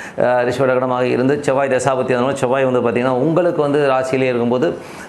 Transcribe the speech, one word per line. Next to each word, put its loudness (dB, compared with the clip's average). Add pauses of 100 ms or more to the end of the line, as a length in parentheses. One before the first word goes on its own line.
(180)
அஹ், 2
ரிஷப 0
லக்னமாக 0
இருந்து 0
செவ்வாய் 0
தசாபுத்தி, 0
அதனால 0
செவ்வாய் 0
வந்து 2
பார்த்தீங்கன்னா, 0
உங்களுக்கு 0
வந்து 2
ராசியிலே 0
இருக்கும்போது, 0 (320)